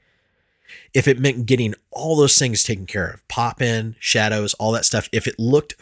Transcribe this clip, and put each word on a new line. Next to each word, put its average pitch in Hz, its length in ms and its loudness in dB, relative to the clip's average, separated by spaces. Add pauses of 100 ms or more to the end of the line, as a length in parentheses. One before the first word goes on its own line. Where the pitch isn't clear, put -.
(960)
if 131 140 2
it 127 100 4
meant 127 280 -2
getting 120 280 2 (160)
all 160 260 -2
those 147 220 6
things 120 240 2
taken 95 240 -4
care 92 220 -4
of, - 200 -16
pop 120 340 -2
in, 113 380 -2
shadows, 107 540 0
all 110 180 -2
that 113 140 0
stuff. - 260 0
If 113 140 -2
it 113 120 -6
looked 127 440 0